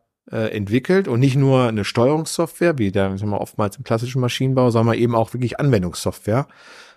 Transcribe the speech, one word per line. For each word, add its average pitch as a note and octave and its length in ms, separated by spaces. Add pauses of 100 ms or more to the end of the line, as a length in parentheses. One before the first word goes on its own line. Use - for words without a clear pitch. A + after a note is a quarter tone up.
(320)
äh, A2 240
entwickelt B2 540
und A#2+ 100
nicht C3 160
nur C3+ 320
eine A2 160
Steuerungssoftware, D#3 920
wie G2+ 140
da, F#2+ 260
sagen G#2 140
wir, G2+ 100
oftmals - 340
im C3+ 80
klassischen B2 380
Maschinenbau, B2+ 500
sondern A2+ 240
eben A#2 180
auch A2+ 200
wirklich A#2+ 260
Anwendungssoftware, G#2+ 880 (500)